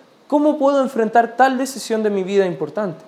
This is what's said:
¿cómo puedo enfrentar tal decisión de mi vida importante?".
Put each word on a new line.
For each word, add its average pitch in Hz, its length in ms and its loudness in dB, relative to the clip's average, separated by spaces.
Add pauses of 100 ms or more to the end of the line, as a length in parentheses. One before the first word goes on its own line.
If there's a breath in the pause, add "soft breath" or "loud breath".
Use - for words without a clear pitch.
(280 loud breath)
¿cómo 294 300 2
puedo 277 240 2
enfrentar 226 540 0
tal 254 220 4
decisión 240 440 -4
de 214 80 0
mi 202 140 -2
vida 196 220 2
importante?". 165 640 -6